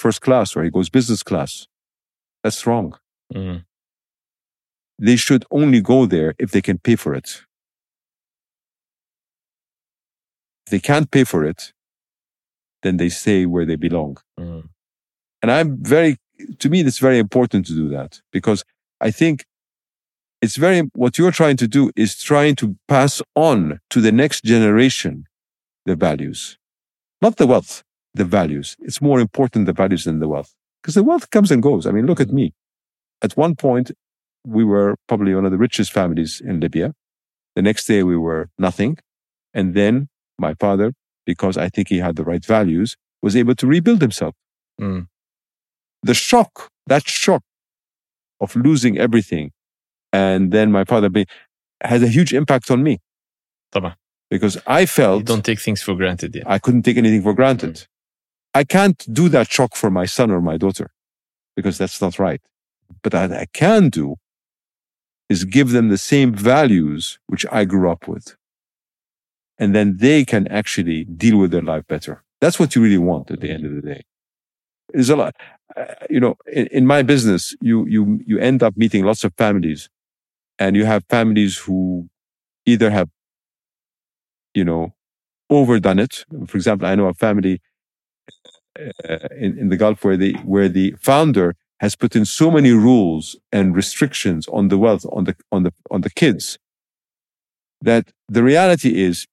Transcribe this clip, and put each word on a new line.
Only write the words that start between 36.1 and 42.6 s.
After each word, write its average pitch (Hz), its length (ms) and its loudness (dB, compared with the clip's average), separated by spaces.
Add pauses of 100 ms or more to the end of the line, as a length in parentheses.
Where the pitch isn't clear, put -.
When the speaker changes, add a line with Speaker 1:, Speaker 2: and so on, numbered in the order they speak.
Speaker 1:
in 87 200 -6
Libya. 82 340 -4 (600)
The - 80 -4
next 107 240 -2
day, 101 160 2
we 90 140 0
were 80 420 -4
nothing. 101 400 -4 (560)
And 92 200 -2
then 110 340 2 (300)
my 78 160 -4
father, 101 380 0 (320)
because 90 320 -4
I 87 140 -4
think 98 180 -4
he 95 100 -2
had 87 180 -4
the 78 80 -6
right 85 200 -6
values, 104 520 0 (260)